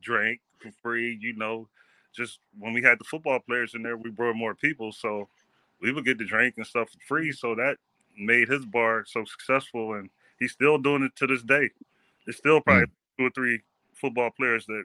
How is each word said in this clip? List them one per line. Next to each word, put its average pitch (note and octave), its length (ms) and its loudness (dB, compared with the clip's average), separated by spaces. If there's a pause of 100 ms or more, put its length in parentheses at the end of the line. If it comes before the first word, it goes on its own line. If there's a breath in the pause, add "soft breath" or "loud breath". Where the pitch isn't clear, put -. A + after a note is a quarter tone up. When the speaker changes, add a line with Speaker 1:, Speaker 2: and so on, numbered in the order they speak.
Speaker 1:
drank A2+ 380 0 (220)
for A2 100 -18 (100)
free, A#2 400 -4
you A#2 140 -6
know. A2 320 -6 (480)
Just A#2+ 240 -10 (180)
when G#2+ 160 -8
we A#2+ 100 -2
had A#2+ 180 6
the - 40 -16
football D3 360 -2
players A#2+ 340 -4
in A#2 80 -8
there, A#2 140 -6
we A2+ 140 -10
brought A2+ 260 0
more A2+ 180 -2
people. C3 380 -6
So G#2 360 -6 (520)
we A#2 100 -2
would C#3 140 -4
get A#2+ 140 0
the A2 60 -6
drink A2 320 2
and A2+ 80 -8
stuff A#2 260 -2
for - 80 -20 (100)
free. D3+ 240 -2
So A#2 240 -4
that B2+ 220 0 (380)
made A#2 320 4
his C#3 160 0
bar A2+ 440 0
so A2+ 160 -6
successful, A2+ 720 -4
and G2 140 -10 (300)
he's B2 140 -4
still D3 240 4
doing C#3+ 260 2
it C3 140 -4
to C#3 100 -2
this B2+ 160 0
day. C3 280 2 (560)
There's A#2+ 100 -10
still D3+ 240 6
probably C3 240 6
Speaker 2:
Mm. A#2+ 60 -6 (280)
Speaker 1:
two C3 80 0
or B2 40 0
three A#2+ 320 -4 (320)
football B2 360 -2
players A#2 360 0
that G#2+ 180 -8